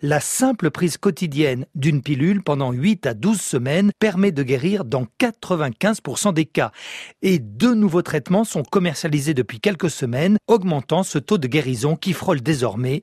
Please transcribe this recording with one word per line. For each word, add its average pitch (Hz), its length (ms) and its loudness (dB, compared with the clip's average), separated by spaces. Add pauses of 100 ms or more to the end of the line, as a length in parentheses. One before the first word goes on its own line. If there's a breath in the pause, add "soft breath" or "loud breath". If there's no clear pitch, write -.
La 147 180 2
simple 247 500 0
prise - 280 -2
quotidienne 147 680 0 (100)
d'une 147 280 2
pilule 160 400 0
pendant 139 280 -2
huit 156 360 0
à 120 80 -2
douze 180 260 0
semaines 156 580 2
permet 202 320 2
de 143 120 0
guérir 143 420 0
dans 127 220 -2 (100)
quatre-vingt-quinze 185 840 -2
pour 127 160 -8
cent 202 140 2
des 156 120 2
cas. 120 280 -2 (500 loud breath)
Et 185 160 4
deux 123 360 0
nouveaux 180 280 2
traitements 180 420 0
sont 165 180 -4
commercialisés 156 720 0
depuis 123 260 -2
quelques 190 300 0
semaines, 147 480 0 (120)
augmentant 180 540 2
ce 165 160 -2
taux 208 200 0
de 135 100 -2
guérison 131 480 0
qui 185 160 -4
frôle 147 300 -2
désormais 127 600 -2